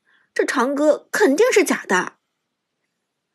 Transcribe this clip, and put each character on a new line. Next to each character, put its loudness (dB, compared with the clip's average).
这 -2
长 -2
歌 0
肯 2
定 2
是 4
假 -4
的。” -4